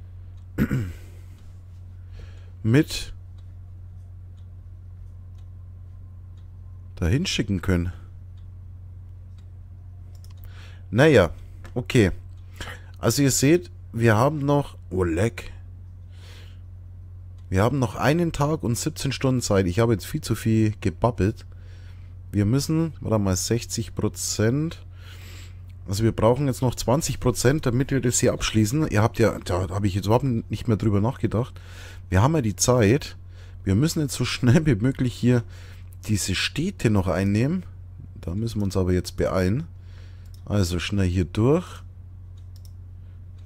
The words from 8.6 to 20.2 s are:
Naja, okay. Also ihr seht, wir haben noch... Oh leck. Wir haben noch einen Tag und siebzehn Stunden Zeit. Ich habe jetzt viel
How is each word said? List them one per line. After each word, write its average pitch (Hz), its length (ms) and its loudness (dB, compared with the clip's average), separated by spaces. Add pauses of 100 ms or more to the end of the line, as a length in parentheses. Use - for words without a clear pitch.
Naja, 113 440 8 (400)
okay. 117 360 6 (880)
Also 117 220 2
ihr 139 100 6
seht, 156 400 4 (220)
wir 113 240 6
haben 147 220 4
noch... 143 400 0 (100)
Oh 180 160 0
leck. 160 460 0 (2000)
Wir 95 120 6
haben 127 160 4
noch 120 160 2
einen 160 380 4
Tag 147 320 0
und 117 120 2
siebzehn - 360 -2
Stunden 127 280 2
Zeit. 98 260 4
Ich 87 120 0
habe 117 140 6
jetzt 95 140 0
viel - 160 -4